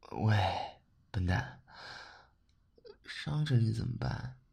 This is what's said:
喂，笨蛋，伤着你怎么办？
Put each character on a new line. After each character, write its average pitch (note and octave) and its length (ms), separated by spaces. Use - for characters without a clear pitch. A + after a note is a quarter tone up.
喂， G#2 680
笨 F2 140
蛋， - 380
伤 D3+ 380
着 C#3 120
你 A2 160
怎 A2 140
么 - 100
办？ - 440